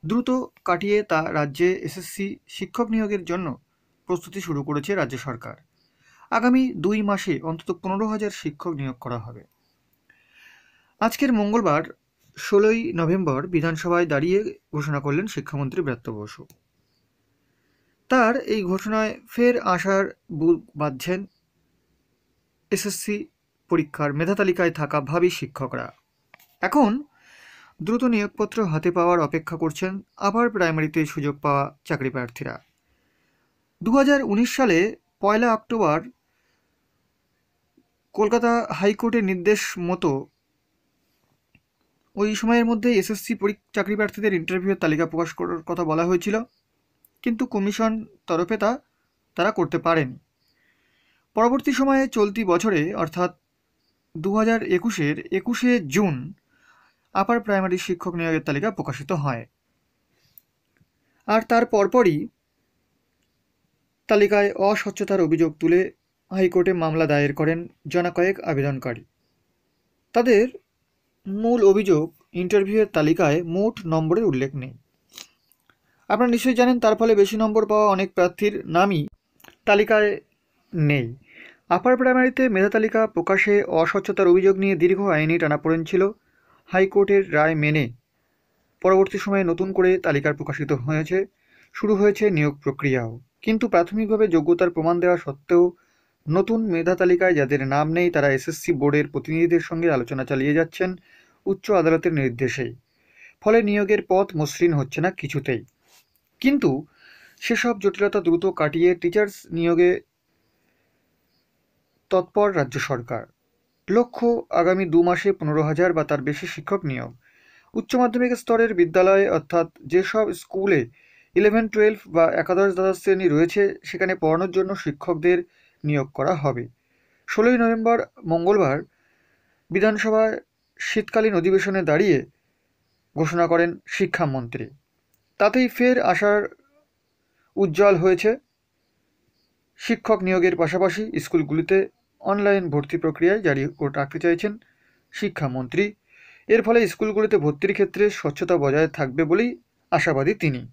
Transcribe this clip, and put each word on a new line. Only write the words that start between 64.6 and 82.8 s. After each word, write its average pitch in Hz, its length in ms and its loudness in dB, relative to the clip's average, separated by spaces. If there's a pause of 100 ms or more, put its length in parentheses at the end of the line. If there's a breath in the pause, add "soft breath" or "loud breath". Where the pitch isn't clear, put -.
অভিযোগ 160 380 2
তুলে 170 200 2 (520)
হাইকোর্টে 185 420 2
মামলা 160 320 0
দায়ের 143 280 2
করেন 160 260 -2 (280)
জনা 175 240 0
কয়েক 180 280 0
আবেদনকারী। 135 640 -4 (1080)
তাদের 233 320 4 (840)
মূল 220 380 0
অভিযোগ, 190 400 6 (280)
ইন্টারভিউয়ের 196 640 0
তালিকায় 156 460 2
মোট 190 320 -2 (100)
নম্বরের 160 460 0
উল্লেখ 135 240 -2
নেই। 131 180 -10 (1400 loud breath)
আপনারা 233 240 2
নিশ্চয়ই 240 260 0
জানেন, 247 200 4
তার 220 160 4
ফলে 226 200 4
বেশি 202 220 4
নম্বর 220 280 2
পাওয়া 214 300 2
অনেক 190 180 -2
প্রার্থীর 185 400 0 (140)
নামই 170 340 2 (640)
তালিকায় 208 460 4 (600)
নেই। 143 340 0 (640 loud breath)
আপার 185 280 2
প্রাইমারিতে 254 520 2
মেধা 196 200 2
তালিকা 220 380 0